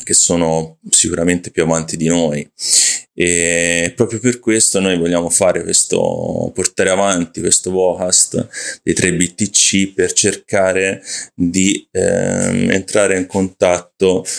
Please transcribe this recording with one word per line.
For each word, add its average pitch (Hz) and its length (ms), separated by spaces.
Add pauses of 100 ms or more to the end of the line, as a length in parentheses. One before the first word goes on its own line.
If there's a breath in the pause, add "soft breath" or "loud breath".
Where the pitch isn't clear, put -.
che - 120
sono 80 640 (100)
sicuramente 87 600
più 85 120
avanti 80 360
di 80 80
noi. 80 440 (640 loud breath)
E 85 800
proprio 110 260
per 123 180
questo 110 420
noi 95 160
vogliamo 85 320
fare 87 340
questo, - 920
portare 92 340
avanti 92 520
questo 90 300
vocast 92 1120
dei 85 120
tre 92 180
B 87 220
T 104 160
C 98 420
per 101 220
cercare 95 880 (320 loud breath)
di, 92 560
ehm, 95 800
entrare 95 480
in 90 80
contatto 95 1000 (140 loud breath)